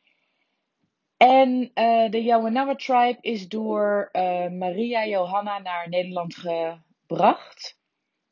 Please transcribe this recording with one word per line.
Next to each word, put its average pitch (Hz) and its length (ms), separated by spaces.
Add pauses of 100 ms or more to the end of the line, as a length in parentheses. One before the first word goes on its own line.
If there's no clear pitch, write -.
(1160)
En, 254 580
eh, 226 360
de 226 120
Yawanawa 233 520
Tribe 247 460
is 202 280
door, 208 640
eh, 180 360
Maria 190 580
Johanna 202 520
naar 175 300
Nederland 180 460
gebracht. 170 1400 (540)